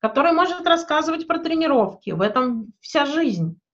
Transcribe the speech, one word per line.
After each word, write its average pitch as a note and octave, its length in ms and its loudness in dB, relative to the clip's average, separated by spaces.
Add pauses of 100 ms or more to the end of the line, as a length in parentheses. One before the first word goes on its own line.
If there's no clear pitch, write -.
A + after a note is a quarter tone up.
который C#4+ 320 2
может F4 340 0
рассказывать D#4+ 600 0
про E4 120 -2
тренировки. D4 720 0
В E3 120 -2
этом A3+ 580 -2
вся C#4+ 240 0
жизнь. A#3 560 -2 (140)